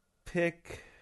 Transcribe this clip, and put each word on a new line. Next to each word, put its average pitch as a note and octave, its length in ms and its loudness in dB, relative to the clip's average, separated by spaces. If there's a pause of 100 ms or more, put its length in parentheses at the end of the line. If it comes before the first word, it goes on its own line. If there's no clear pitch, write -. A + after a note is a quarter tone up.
(260)
pick. - 580 -2 (180)